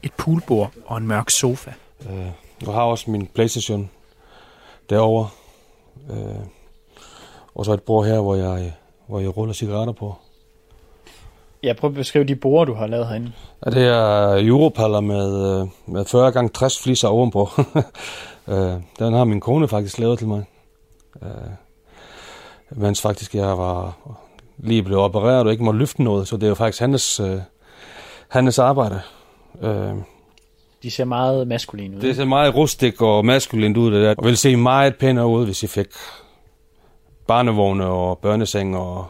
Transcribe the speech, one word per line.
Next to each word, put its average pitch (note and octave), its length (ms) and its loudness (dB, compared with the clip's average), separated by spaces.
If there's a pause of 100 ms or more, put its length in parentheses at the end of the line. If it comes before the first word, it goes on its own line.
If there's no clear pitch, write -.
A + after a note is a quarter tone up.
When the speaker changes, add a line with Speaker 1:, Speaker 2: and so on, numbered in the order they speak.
Speaker 1:
et - 100 -10
poolbord B2+ 600 0 (140)
og A#2 100 -8
en A2+ 100 -6
mørk A2 240 -2
sofa. C3 420 -2 (380)
Speaker 2:
Øh, F#2+ 160 -10 (400)
jeg G2+ 60 -6
har A2+ 100 0
også A#2 280 -2
min G#2 240 -4
PlayStation A2 560 -2 (1000)
derovre. A2 380 2 (840)
Øh, G#2 340 -10 (1080)
og - 100 -8
så G#2 80 0
et G2+ 100 -2
bord A2 240 0
her, A2 140 2
hvor G2 140 0
jeg, F#2 380 -4 (340)
hvor G#2 140 -8
jeg F#2+ 160 -6
ruller A2 180 -6
cigaretter G#2+ 380 -6
på. G#2 220 -12 (1500)
Speaker 1:
Ja, B2 100 0
prøv C#3+ 180 -2
at C#3 40 -8
beskrive C#3 300 0
de C#3 120 -2
borde, C#3+ 340 2
du A2+ 60 -4
har A2 100 -4
lavet A#2 220 -2
herinde. A#2 240 -8 (340)
Speaker 2:
Ja, A#2 40 -2
det B2 120 4
er G#2 680 4
europaller A#2 520 4
med, G2 600 0
øh, F#2+ 80 -4 (180)
med F#2 180 -6
fyrre B2+ 280 4
gange B2 160 0
tres - 340 -2
fliser B2 260 0
ovenpå. G#2+ 420 2
<laughs> - 80 -16 (920)
Øh, F#2+ 260 -2 (240)
den A2+ 140 0
har B2 120 4
min G#2+ 160 0
kone C#3 280 0
faktisk G#2 300 -4
lavet A#2 200 0
til A2 100 -6
mig. G#2 160 -4 (800)
Øh, - 80 -14 (1400)
mens G#2 300 -2
faktisk G#2 340 -4
jeg G2 240 -2
var F2+ 400 -6 (600)
lige A2 240 0
blevet G2 200 2
opereret G#2+ 440 2
og G#2+ 60 2
ikke A2+ 120 -2
måtte A2 140 2
løfte C#3+ 240 -2
noget, G2+ 260 0
så A2+ 80 -6
det F#2+ 60 -4
er G#2+ 60 4
jo G2+ 60 2
faktisk G#2+ 260 -2
hendes, C3 400 -2
øh, F#2+ 200 -4 (920)
hendes B2+ 260 2
arbejde. B2 420 2 (600)
Øh, G2+ 340 -4 (880)
Speaker 1:
De A#2+ 80 -12
ser B2+ 140 -4
meget B2+ 440 0
maskuline G#2 480 -8
ud, G2 40 -12
Speaker 2:
Det B2+ 80 0
Speaker 1:
ikke? C3 80 -2
Speaker 2:
ser C3+ 80 -2
meget C3+ 300 2
rustik B2+ 480 0
og G#2+ 220 4
maskulint A2+ 520 2
ud, A#2 140 4
det G#2 120 4
der. G#2+ 160 4
Og - 60 -2
ville A#2+ 120 4
se C3 200 4
meget C3 400 4
pænere B2+ 300 2
ud, A#2 180 2
hvis G2 180 -6
I A2 40 -4
fik G2+ 220 -4 (1400)
barnevogne G#2 600 2
og F#2 320 -2
børneseng G#2 580 0
og F2+ 320 -8